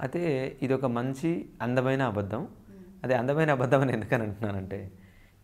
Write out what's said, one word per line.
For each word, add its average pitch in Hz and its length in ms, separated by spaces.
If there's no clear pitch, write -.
అయితే 143 200
ఇదొక 135 240
మంచి 135 600
అందమైన 127 400
అబద్ధం. 110 460
అదే 127 100
అందమైన 143 380
అబద్ధం 131 300
అని 131 120
ఎందుకని 113 300
అంటున్నానంటే, 98 680